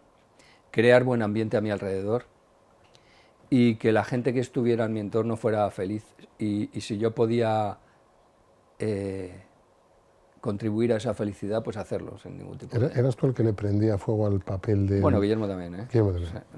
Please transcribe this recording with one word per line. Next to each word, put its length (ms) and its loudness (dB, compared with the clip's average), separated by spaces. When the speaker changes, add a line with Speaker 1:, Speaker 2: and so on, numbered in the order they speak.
Speaker 1:
crear 320 6
buen 180 0
ambiente 360 0
a 40 2
mi 100 -2
alrededor 540 -2
y 260 4
que 160 2
la 120 4
gente 300 -2
que 60 0
estuviera 460 0
en 80 -4
mi 60 -4
entorno 380 -2
fuera 340 0
feliz. 320 -6
Y, 400 -2
y 40 -6
si 160 -6
yo 140 0
podía, 680 0
eh, 640 -6
contribuir 520 0
a 40 2
esa 160 -2
felicidad, 500 -4
pues 140 -8
hacerlo 400 -8
sin 200 -16
ningún 200 -14
tipo 200 -8
de 100 2
Speaker 2:
Era-, 120 -2
¿Eras 160 2
tú 120 0
el 60 0
que 100 0
le 100 2
prendía 440 2
fuego 300 0
al 140 2
papel 460 0
de 140 2
Speaker 1:
Bueno, 200 4
Guillermo 260 2
también, 280 -8
¿eh? 120 -12
Speaker 2:
Guillermo 240 4
también. 220 -6
Speaker 1:
Sí, 240 -14